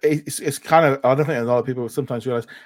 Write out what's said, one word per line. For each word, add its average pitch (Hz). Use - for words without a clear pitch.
it's, 147
it's 143
kind 165
of, 135
I 127
don't 147
think 143
a 117
lot 123
of 120
people 123
sometimes 127
realize 120